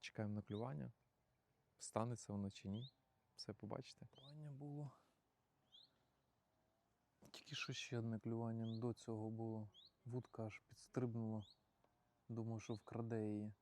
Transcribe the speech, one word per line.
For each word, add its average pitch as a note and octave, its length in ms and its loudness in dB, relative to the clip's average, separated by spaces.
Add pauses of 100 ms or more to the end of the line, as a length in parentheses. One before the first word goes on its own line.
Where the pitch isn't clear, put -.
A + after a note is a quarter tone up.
чекаємо G#2 340 0
на G#2 80 2
клювання. B2 500 -2 (840)
Станеться A2+ 540 2
воно G2+ 180 4
чи - 180 -6
ні. A2+ 220 -2 (440)
Все - 180 -6
побачите. - 540 -6
Клювання D3 440 -12
було. C#3+ 420 -6 (2500)
Тільки - 240 -10
що - 180 0
ще - 260 0
одне A2+ 200 2
клювання A2+ 600 2
до A#2 120 6
цього A2 380 0
було. A2 400 0 (340)
Вудка A#2 420 -2
аж - 220 -6
підстрибнула. A2+ 760 2 (840)
Думав, A2+ 340 0
що A#2 120 0
вкраде A2+ 540 2
її. G#2 340 2